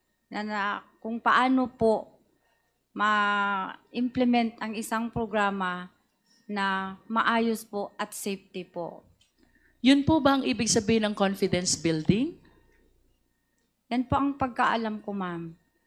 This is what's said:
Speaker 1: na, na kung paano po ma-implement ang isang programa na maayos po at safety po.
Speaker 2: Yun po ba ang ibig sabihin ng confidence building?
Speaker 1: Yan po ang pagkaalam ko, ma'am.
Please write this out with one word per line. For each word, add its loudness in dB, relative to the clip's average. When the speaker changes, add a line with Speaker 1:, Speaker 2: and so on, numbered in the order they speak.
Speaker 1:
na, -6
na -4
kung -8
paano 4
po 0
ma-implement 0
ang -8
isang -4
programa -2
na -4
maayos 0
po -8
at -8
safety -10
po. -12
Speaker 2:
Yun 6
po 4
ba 4
ang -2
ibig -2
sabihin 2
ng -6
confidence 0
building? 0
Speaker 1:
Yan 0
po -2
ang 0
pagkaalam -2
ko, -8
ma'am. -6